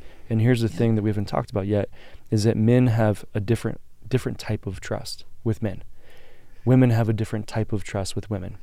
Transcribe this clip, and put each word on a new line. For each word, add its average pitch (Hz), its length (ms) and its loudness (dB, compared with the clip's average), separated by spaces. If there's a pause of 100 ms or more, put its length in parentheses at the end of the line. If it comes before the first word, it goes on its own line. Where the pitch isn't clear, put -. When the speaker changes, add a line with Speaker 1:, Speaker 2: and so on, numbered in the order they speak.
(300)
Speaker 1:
And 110 120 2
here's 120 200 4
the 113 60 2
Speaker 2:
Yeah. - 100 -4
Speaker 1:
thing 113 180 4
that 107 60 2
we 107 80 0
haven't 104 180 -2
talked - 240 -2
about 101 160 -2
yet, 104 220 0 (400)
is 107 140 4
that 113 140 4
men 123 300 6
have 110 360 2 (100)
a 110 60 -2
different, 113 400 -2 (280)
different 120 320 -2
type - 280 -6
of 92 140 -6
trust - 440 -8 (180)
with 113 180 0
men. 98 220 -4 (800)
Women 127 280 8
have 113 180 4
a 110 40 2
different 107 340 -4
type 110 260 -2
of 101 100 -2
trust - 320 -4
with 104 140 -6
women. 95 340 -6